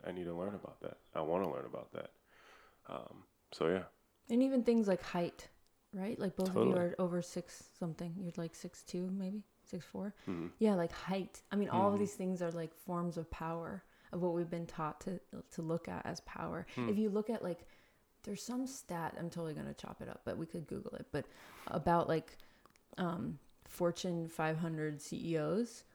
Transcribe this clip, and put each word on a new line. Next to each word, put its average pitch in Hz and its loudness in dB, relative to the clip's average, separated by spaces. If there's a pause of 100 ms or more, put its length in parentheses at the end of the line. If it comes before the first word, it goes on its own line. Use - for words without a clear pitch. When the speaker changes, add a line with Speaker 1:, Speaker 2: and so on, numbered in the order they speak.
Speaker 1:
I 92 -2
need 90 -4
to 85 -4
learn 95 -2
about - -12
that. 50 -8 (180)
I 80 0
wanna 85 2
learn 65 -4
about - -10
that." - -6 (800)
Um, - -10 (280)
so, - 2
yeah. 90 4 (460)
Speaker 2:
And 233 6
even 269 6
things 233 6
like 180 4
height, - -2 (460)
right? 196 -2
Like, 190 0
both 190 2
Speaker 3:
Totally. 180 6
Speaker 2:
of 185 6
you 180 6
are 175 2
over 175 2
six - -8 (160)
something. 170 -4
You're, 175 -4
like, 165 -4
six - -14
two, 180 -2
maybe? 196 -2 (220)
Six 180 -8
four? 196 -6 (140)
Speaker 1:
Mm-hmm. 175 -2 (120)
Speaker 2:
Yeah, 214 8
like, 170 4
height. - -4 (100)
I 196 0
mean, 202 2
all 190 8
of 202 8
Speaker 1:
Mm-hmm. 202 4
Speaker 2:
these 202 2
things 185 0
are, 170 2
like, 165 -4
forms 175 0
of 165 -4
power 165 -4 (280)
of 175 -2
what 175 4
we've 170 2
been 170 -2
taught 156 -4
to, 185 -4 (320)
to - -4
look 165 0
at 180 -6
as 170 -4
power. - -6 (100)
Speaker 3:
Hmm. 226 2
Speaker 2:
If 202 2
you 214 4
look 214 0
at, 226 -2
like, 175 -4 (580)
there's 202 -8
some 247 -2
stat, 175 -6
I'm 170 -4
totally 165 -4
gonna 143 -6
chop - -10
it - -8
up, - -10
but - -2
we 165 -4
could 160 -6
Google - -6
it, - -10
but - -2 (420)
about, 170 4
like, 160 0 (600)
um, 170 -2 (260)
Fortune 170 0
five 160 0
hundred 156 -2
C - -4
E 160 4
Os, 180 0 (120)